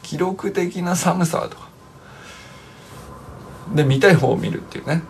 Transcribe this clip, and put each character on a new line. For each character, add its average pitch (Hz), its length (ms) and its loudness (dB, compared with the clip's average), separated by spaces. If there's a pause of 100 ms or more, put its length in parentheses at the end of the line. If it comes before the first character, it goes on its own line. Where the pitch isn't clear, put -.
記 - 160 -8
録 185 340 -2
的 175 300 -2
な 175 120 0
寒 175 320 2
さ - 240 -2
と - 60 -16
か。 - 120 -20 (2000)
で、 - 80 4
見 135 160 4
た 202 120 8
い 170 40 10
方 131 160 4
を - 60 2
見 - 120 -4
る - 120 -4
っ - 40 -16
て - 140 -12
い - 40 -10
う - 40 -10
ね。 160 240 0